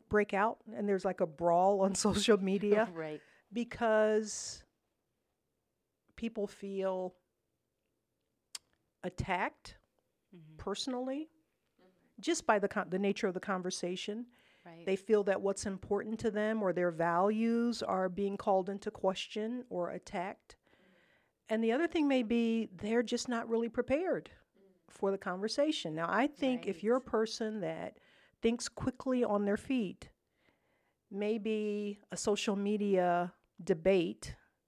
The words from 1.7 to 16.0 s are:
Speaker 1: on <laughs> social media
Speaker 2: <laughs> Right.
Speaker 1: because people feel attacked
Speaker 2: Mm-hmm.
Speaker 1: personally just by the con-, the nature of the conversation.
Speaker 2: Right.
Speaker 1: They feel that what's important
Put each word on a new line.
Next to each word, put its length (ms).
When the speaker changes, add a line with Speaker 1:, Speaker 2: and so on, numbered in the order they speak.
Speaker 1:
on 120
<laughs> 120
social 80
media 480
Speaker 2:
<laughs> 40
Right. 260
Speaker 1:
because 1120
people 320
feel 680
attacked 760
Speaker 2:
Mm-hmm. 220
Speaker 1:
personally 720
just 260
by 120
the 100
con-, 220
the 80
nature 280
of 60
the 80
conversation. 840
Speaker 2:
Right. 180
Speaker 1:
They 100
feel 300
that 160
what's 240
important 540